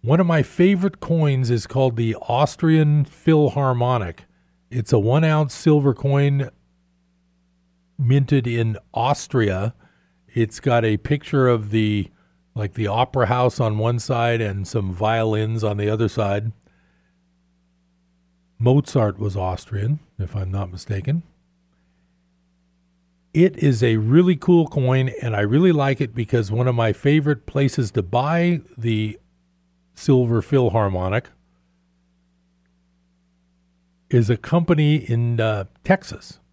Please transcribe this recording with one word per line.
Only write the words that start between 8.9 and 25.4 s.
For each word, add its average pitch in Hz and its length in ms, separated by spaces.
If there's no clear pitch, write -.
Austria. 113 800
It's 113 260
got 120 240
a 107 140
picture 139 500
of 110 220
the, 107 420
like, 104 180
the 107 140
opera 120 400
house 123 340
on 107 160
one 117 220
side 117 420
and 98 260
some 98 240
violins 110 720
on 104 140
the 104 120
other 107 200
side. 104 420
Mozart 117 580
was 101 200
Austrian, 98 640
if 92 160
I'm 92 160
not 95 220
mistaken. 107 500
It 180 240
is 127 240
a 113 160
really 156 380
cool 170 320
coin, 131 420
and 113 160
I 101 40
really 139 320